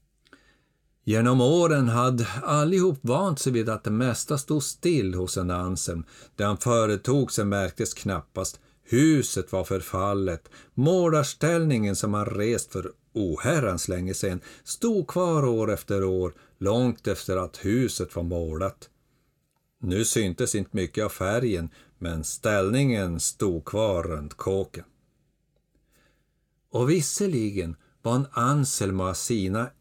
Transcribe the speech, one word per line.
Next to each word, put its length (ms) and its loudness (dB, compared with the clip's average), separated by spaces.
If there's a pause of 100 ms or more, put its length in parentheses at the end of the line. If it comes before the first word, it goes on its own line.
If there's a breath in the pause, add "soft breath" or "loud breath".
(1040 soft breath)
Genom 380 4
åren 480 4
hade 380 2 (160)
allihop 580 2
vant 380 0
sig 140 0
vid 160 0
att 140 -4
det 80 -2
mesta 460 0
stod 260 -2
still 500 0
hos 240 -4
en 140 0
Anselm. 520 -4 (320 loud breath)
Det 80 -2
han 140 0
företog 720 2
sig 140 0
märktes 480 -2
knappast. 680 -6 (240 soft breath)
Huset 680 2
var 120 0
förfallet. 840 -2 (240 loud breath)
Målarställningen 1200 2
som 180 -2
han 120 0
rest 460 -2
för 200 -8 (220)
oherrans 760 -2
länge 260 -4
sedan 280 -4 (220 loud breath)
stod 440 -2
kvar 380 0
år 260 2
efter 320 -2
år, 300 0 (240 soft breath)
långt 500 0
efter 300 -2
att 280 -6
huset 500 0
var 80 -4
målat. 680 -4 (880)
Nu 260 0
syntes 500 0
inte 180 -4
mycket 320 -2
av 40 -4
färgen, 600 -2 (280 soft breath)
men 260 -6
ställningen 960 0
stod 460 -2
kvar 380 0
runt 300 -8
kåken. 500 -4 (1900)
Och 180 2
visserligen 840 0 (260 soft breath)
var 140 0
en 160 0
Anselm 680 0
och 100 0
Asina 600 -2 (120)